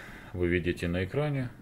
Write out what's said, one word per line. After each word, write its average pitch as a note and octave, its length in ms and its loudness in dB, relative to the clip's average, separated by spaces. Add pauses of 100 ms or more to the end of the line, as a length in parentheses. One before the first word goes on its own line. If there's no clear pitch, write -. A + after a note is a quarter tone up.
(320)
вы F2+ 160 2
видите F2 400 2
на F2+ 160 2
экране. C3+ 460 0 (120)